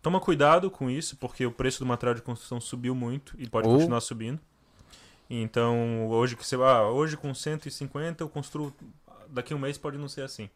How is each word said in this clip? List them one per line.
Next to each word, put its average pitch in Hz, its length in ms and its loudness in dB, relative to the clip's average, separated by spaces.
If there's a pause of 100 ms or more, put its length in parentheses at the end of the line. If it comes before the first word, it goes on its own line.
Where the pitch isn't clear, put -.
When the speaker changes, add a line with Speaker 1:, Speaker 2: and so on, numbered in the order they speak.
Speaker 1:
Toma 180 160 2
cuidado 160 500 6
com - 220 -6
isso, 147 260 -6
porque - 260 -6
o 123 80 0
preço 127 280 -2
do 127 80 -4
material 123 260 0
de 113 80 -4
construção 120 400 -8
subiu 123 320 -6
muito 127 460 -6
e 120 100 -10
pode 113 180 2
Speaker 2:
Ou 113 120 8
Speaker 1:
continuar 120 220 4
subindo. 117 380 -8 (920)
Então, 117 800 0
hoje 117 260 2
que - 100 -16
você, - 100 -2
ah, 127 320 6
hoje 147 300 0
com 143 160 -6
cento 151 340 -6
e 135 40 -10
cinquenta 151 520 -8
eu 151 60 -6
construo, 147 440 -8 (540)
daqui 123 260 -6
a - 20 -4
um 143 40 -4
mês 139 180 -4
pode 143 200 -8
não 143 100 -8
ser 139 140 -10
assim. 110 340 -10